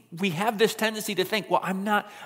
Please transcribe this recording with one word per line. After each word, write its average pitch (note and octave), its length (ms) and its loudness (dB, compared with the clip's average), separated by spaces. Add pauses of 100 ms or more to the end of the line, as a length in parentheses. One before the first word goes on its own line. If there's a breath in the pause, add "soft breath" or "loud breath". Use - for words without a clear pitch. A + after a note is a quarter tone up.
(120)
we F3+ 200 0
have G3+ 260 0
this G#3 180 4
tendency G#3+ 400 -2
to F#3 80 2
think, F#3+ 260 -2
"Well, F3 140 4
I'm F#3+ 220 -2
not, G#3 260 0 (140 loud breath)